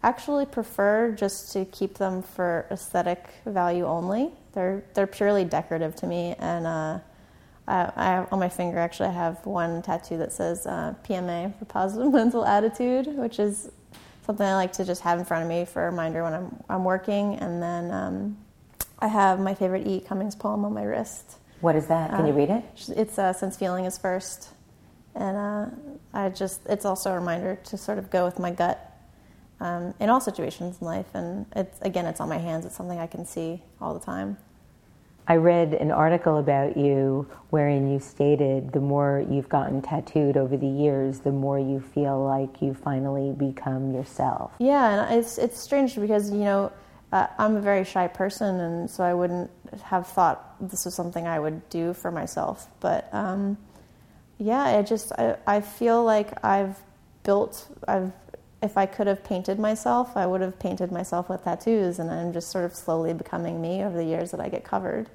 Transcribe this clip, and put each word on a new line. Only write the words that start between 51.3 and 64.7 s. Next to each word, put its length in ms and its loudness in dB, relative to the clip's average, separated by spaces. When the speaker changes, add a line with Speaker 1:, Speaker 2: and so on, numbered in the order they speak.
Speaker 1:
would 300 -4
do 240 -2
for 180 -4
myself. 560 -4
But, 340 0
um, 440 -2
yeah, 260 2
I 40 6
just, 360 -2
I, 180 2
I 140 4
feel 440 2
like 240 4
I've 320 2
built, 440 2
I've, 240 0
if 160 0
I 80 6
could 220 0
have 160 0
painted 360 -2
myself, 580 0
I 80 2
would 160 0
have 160 -4
painted 340 -4
myself 380 -4
with 140 -6
tattoos, 560 2
and 100 -2
I'm 240 -4
just 160 -6
sort 160 -2
of 80 -4
slowly 400 -2
becoming 480 -6
me 220 -2
over 120 -4
the 100 -2
years 260 -2
that 80 -8
I 100 -4
get 140 -6
covered. 520 -4